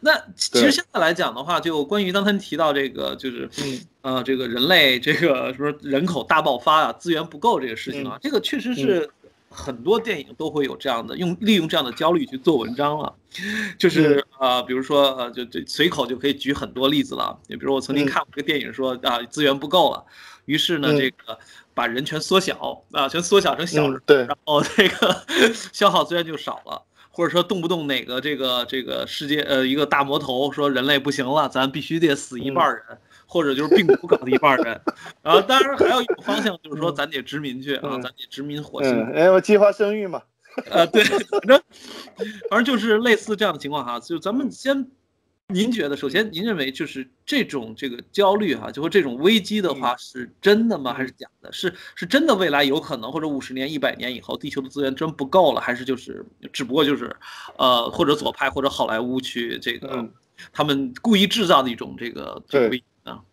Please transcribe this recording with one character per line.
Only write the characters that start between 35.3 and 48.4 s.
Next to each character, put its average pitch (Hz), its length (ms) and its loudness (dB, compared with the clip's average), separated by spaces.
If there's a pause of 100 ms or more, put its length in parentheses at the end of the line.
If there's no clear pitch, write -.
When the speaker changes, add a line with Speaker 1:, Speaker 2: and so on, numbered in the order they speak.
Speaker 1:
后 180 80 8
当 254 200 4
然 269 160 0
还 - 180 4
有 254 60 2
一 240 40 -2
种 370 160 -2
方 202 200 -2
向 202 200 -2
就 151 120 -12
是 151 80 -6
说 170 100 0
咱 147 180 -4
得 143 120 -6
殖 139 180 -8
民 131 220 -8
去 139 140 -4
啊， - 80 -6
Speaker 2:
嗯。 147 100 -6
嗯。 127 80 -6
Speaker 1:
咱 127 80 -10
得 - 60 -20 (140)
殖 - 120 -14
民 147 220 -8
火 131 180 -8
星。 131 120 2
Speaker 2:
嗯， 117 200 -2
哎， 160 160 6
我 185 120 8
计 208 160 4
划 202 160 8
生 208 240 -2
育 208 100 -6
嘛。 156 140 -8 (480)
Speaker 1:
呃， 170 180 4
对， 214 160 4
反 208 440 0
正， 262 140 8 (880)
反 220 140 2
正 - 0 -
就 254 140 0
是 214 220 2
类 240 160 4
似 214 200 -4
这 208 80 -2
样 185 100 0
的 147 60 -8
情 143 100 -8
况 143 160 -4
哈， 120 140 -6
就 170 180 -8
咱 185 160 -4
们 262 160 -2
先 269 400 -4 (640)
您 214 180 2
觉 208 180 -2
得， 143 60 -2
首 139 140 -4
先 208 220 0
您 185 120 -8
认 226 140 -2
为 135 140 -4
就 147 140 -6
是 135 220 -12 (180)
这 269 180 0
种 113 320 -8
这 135 140 -8
个 120 80 -12 (140)
焦 196 240 4
虑 202 200 0